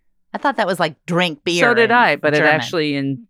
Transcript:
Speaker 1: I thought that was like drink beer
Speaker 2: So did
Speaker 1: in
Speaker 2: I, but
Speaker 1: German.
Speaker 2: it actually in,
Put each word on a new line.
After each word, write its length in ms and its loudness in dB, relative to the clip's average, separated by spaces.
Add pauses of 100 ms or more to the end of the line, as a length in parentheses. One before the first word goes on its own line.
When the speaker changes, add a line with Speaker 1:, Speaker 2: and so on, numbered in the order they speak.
(320)
Speaker 1:
I 60 -8
thought 200 -4
that 100 -2
was 120 -2
like 160 -4 (120)
drink 360 -2
beer 280 2
Speaker 2:
So 20 0
did 120 2
Speaker 1:
in 60 0
Speaker 2:
I, 240 4
but 200 0
Speaker 1:
German. 120 2
Speaker 2:
it 60 4
actually 420 -2
in, 340 -6